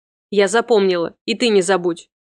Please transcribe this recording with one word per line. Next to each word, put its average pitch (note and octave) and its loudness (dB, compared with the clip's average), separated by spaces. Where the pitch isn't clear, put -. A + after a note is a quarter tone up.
«Я G3+ 2
запомнила, G3 0
и A3+ -4
ты A#3+ -2
не G3+ 2
забудь». F3 -4